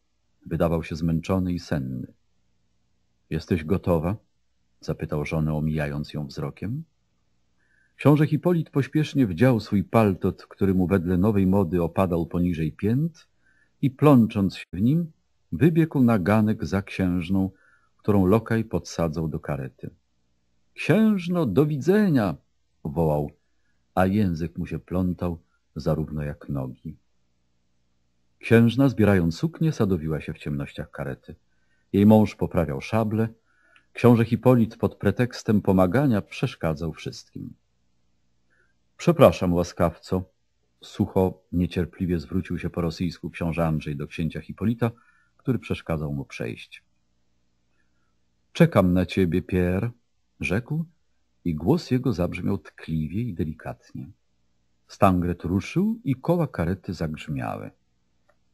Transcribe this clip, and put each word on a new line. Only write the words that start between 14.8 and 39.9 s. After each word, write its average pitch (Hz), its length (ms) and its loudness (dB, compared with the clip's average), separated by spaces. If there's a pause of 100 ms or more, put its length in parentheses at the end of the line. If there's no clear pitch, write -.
nim, 160 300 0 (400)
wybiegł 156 520 2
na 117 160 4
ganek 107 460 2
za 92 160 -2
księżną, 92 680 -2 (480)
którą 101 280 2
lokaj 113 380 2
podsadzał 82 640 -4
do 78 120 -6
karety. 69 500 -10 (840)
„Księżno, 180 720 2
do 127 200 4
widzenia!” 151 680 2 (480)
wołał, 76 480 0 (640)
a 95 100 2
język 92 520 -2
mu 87 80 -6
się 78 140 -8
plątał, 87 600 -4 (360)
zarówno 76 480 -2
jak 71 260 -10
nogi. 67 480 -8 (1400)
Księżna, 117 500 4
zbierając 98 460 2
suknię, 160 360 -2
sadowiła 80 500 -2
się - 120 -10
w - 40 -12
ciemnościach 71 540 -8
karety. 71 440 -12 (580)
Jej 101 120 4
mąż 107 300 6
poprawiał 78 460 -4
szablę. 110 460 -2 (680)
Książę 117 320 6
Hipolit 113 520 2
pod - 180 -2
pretekstem 107 680 0
pomagania 98 600 2
przeszkadzał 82 720 -6
wszystkim. - 600 -14 (1400)
„Przepraszam, 98 560 4
łaskawco”, 87 760 -2 (520)